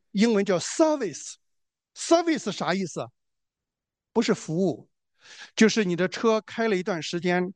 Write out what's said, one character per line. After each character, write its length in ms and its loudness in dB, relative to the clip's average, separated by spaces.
英 200 2
文 120 0
叫 140 0
service。 760 -2
service 600 0
啥 200 2
意 140 0
思 140 -8
啊？ 80 -8
不 100 2
是 100 2
服 340 -2
务， 220 -4
就 140 6
是 160 0
你 100 0
的 140 0
车 320 0
开 280 -4
了 60 0
一 80 0
段 200 -4
时 180 -6
间， 360 0